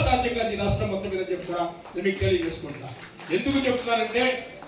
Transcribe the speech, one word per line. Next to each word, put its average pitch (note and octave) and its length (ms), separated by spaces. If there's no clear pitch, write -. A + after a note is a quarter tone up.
సాధ్యం B3 320
కాదు G#3+ 160
ఈ - 20
రాష్ట్రం G3+ 320
మొత్తం F#3+ 220
మీద F#3 80
చెప్పి F3 280
కూడా E3+ 160
నేను F3 420
మీకు F#3+ 140
తెలియజేసుకుంటున్నా. E3 680
ఎందుకు B3+ 340
చెప్తున్నానంటే A#3+ 800